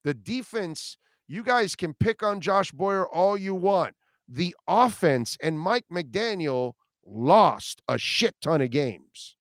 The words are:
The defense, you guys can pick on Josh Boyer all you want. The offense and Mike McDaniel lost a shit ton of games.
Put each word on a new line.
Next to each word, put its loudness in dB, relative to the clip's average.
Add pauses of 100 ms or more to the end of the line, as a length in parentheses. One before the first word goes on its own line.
The -2
defense, -10 (320)
you -12
guys 2
can -6
pick 0
on 0
Josh 2
Boyer 0
all 2
you -4
want. 0 (340)
The -4 (100)
offense 2
and -4
Mike -2
McDaniel -4 (340)
lost 2
a 0
shit -2
ton 0
of 0
games. -6